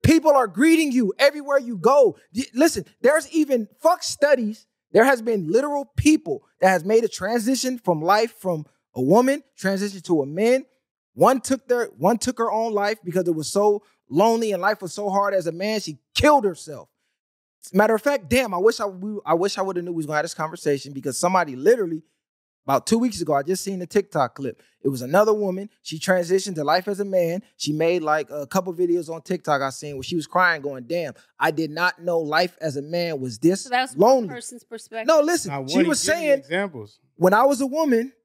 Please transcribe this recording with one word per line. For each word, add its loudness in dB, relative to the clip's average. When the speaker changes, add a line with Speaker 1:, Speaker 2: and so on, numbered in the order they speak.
Speaker 1:
people 6
are 4
greeting 2
you 2
everywhere 2
you -6
go. 4
Y-, -6
listen, 0
there's 2
even, 0
fuck 2
studies. 0
There 6
has 4
been -2
literal 0
people 2
that 4
has 0
made 4
a -2
transition -4
from -2
life 0
from -6
a -4
woman, 4
transition -6
to 0
a -2
man. 0
One 4
took -4
their, 0
one 2
took -6
her -2
own -2
life -2
because -2
it 0
was -6
so 2
lonely 2
and -4
life 0
was -10
so -8
hard 0
as 0
a -2
man, -4
she -12
killed 4
herself. -8
Matter 2
of -4
fact, -4
damn, 0
I -4
wish 2
I, -4
we, -10
I 0
wish -2
I -4
would've -4
knew -10
we -6
was -6
gonna -2
have -2
this -8
conversation -4
because -8
somebody 0
literally, 2
about 0
two 2
weeks -2
ago, -2
I 0
just -4
seen -8
the -10
TikTok -2
clip. -10
It 0
was -6
another 2
woman. -4
She -12
transitioned 0
to -4
life 0
as -6
a -4
man. -2
She -6
made, 0
like, -2
a -12
couple -4
videos -2
on -12
TikTok -2
I -2
seen -12
where -12
she -6
was -6
crying, 2
going, -10
"Damn, -6
I 2
did -4
not -4
know 0
life -2
as -6
a -6
man -4
was -8
this 2
Speaker 2:
So -16
that's -4
one 6
Speaker 1:
lonely." -2
Speaker 2:
person's -14
perspective. -10
Speaker 1:
No, 4
listen, -2
Speaker 3:
Now, -6
Speaker 1:
she -2
Speaker 3:
what 4
Speaker 1:
was 0
Speaker 3:
he -2
give 0
me -6
Speaker 1:
saying, 2
Speaker 3:
examples. -8
Speaker 1:
"When 4
I 4
was 2
a 0
woman 0